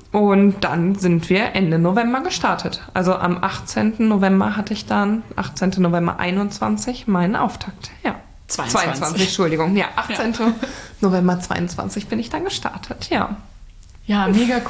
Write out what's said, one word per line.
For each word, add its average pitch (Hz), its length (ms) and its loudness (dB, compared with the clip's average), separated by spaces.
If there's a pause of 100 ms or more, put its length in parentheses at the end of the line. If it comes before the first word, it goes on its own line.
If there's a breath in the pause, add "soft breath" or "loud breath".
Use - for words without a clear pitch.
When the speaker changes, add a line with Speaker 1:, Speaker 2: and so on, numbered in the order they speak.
(100)
Speaker 1:
Und 196 540 4
dann 170 320 2
sind 175 340 2
wir 196 240 2
Ende 165 240 2
November 233 440 2
gestartet. 262 600 -2 (120)
Also 185 200 2
am 180 300 0
achtzehnten 220 640 0
November 202 480 2
hatte 214 160 -4
ich 202 140 -8
dann, 208 360 0 (140)
achtzehnten 190 460 -2
November 170 360 2
einundzwanzig, 208 880 -2
meinen 185 300 2
Auftakt. - 540 -6 (120)
Ja. - 140 -4 (320)
Speaker 2:
Zweiundzwanzig. 165 420 0
Speaker 1:
Zweiundzwanzig, 156 360 0
Entschuldigung. 165 500 2
Ja, 196 80 2
Speaker 2:
Ja. - 120 -4
Speaker 1:
achtzehnten 226 580 0 (480 loud breath)
November 180 360 2
zweiundzwanzig 180 720 -6
bin 220 100 -4
ich 226 120 -8
dann 311 140 -4
gestartet, - 680 -8
ja. 214 260 -2 (720)
Speaker 2:
Ja, 202 200 2
mega 233 300 4 (140)